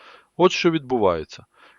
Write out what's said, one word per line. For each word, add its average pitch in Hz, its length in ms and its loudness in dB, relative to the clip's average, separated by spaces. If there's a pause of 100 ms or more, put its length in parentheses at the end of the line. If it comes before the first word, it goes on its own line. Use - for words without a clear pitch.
(380)
От 180 140 4
що - 200 0
відбувається. 117 720 -2 (340)